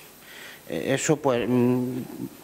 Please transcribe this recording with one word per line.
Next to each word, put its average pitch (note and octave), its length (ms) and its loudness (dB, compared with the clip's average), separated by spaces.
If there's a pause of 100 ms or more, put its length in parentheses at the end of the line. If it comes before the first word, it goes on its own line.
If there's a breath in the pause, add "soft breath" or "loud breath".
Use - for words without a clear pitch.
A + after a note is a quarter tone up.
(680 loud breath)
eh, E2+ 280 -2
eso D3 220 2
pues, A#2+ 300 2
mm, B2 520 2 (440)